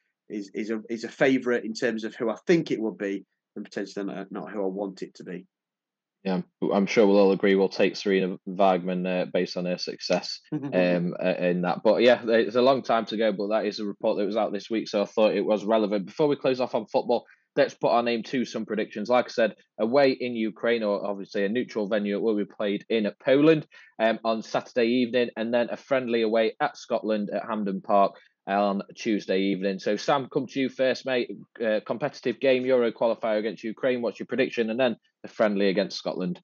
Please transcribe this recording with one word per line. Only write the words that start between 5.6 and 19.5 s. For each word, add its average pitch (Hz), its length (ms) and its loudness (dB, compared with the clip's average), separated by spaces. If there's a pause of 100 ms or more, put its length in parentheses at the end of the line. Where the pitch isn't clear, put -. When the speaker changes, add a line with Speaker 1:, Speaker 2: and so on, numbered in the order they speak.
Speaker 2:
Yeah, 190 200 -2 (320)
I'm 98 120 2
sure 104 220 4
we'll 98 100 6
all 98 140 6
agree 98 240 2
we'll 95 140 4
take 95 240 0
Sarina 95 520 0
Wiegman, 92 640 0
uh, 90 260 0
based 92 220 -2
on 90 80 -4
her 90 140 -4
success, - 680 -4
Speaker 1:
<laughs> - 60 -20
Speaker 2:
um, 90 640 0
uh, 92 220 0
in 90 220 2
that. 87 200 -2
But 104 200 4
yeah, 117 260 6
it's 113 300 2
a 120 40 4
long 127 220 4
time 113 220 0
to 113 100 -6
go, 110 160 2
but 101 160 -4
that 107 180 0
is 104 140 -4
a 110 60 -8
report 101 320 -2
that 104 80 0
was 101 100 -4
out 107 160 0
this 98 180 -8
week, 110 200 -2
so 104 120 0
I 101 40 0
thought 104 280 2
it 95 120 0
was 98 180 0
relevant. 104 440 0
Before 147 200 0
we 143 80 0
close 131 240 0
off 123 160 -2
on 110 120 -4
football, 117 380 0 (300)
let's 131 180 2
put - 180 0
our 117 120 4
name 117 200 -2
to 127 200 -4
some 110 220 -6
predictions. 107 420 -6
Like 120 200 2
I - 20 -14
said, 110 260 0 (240)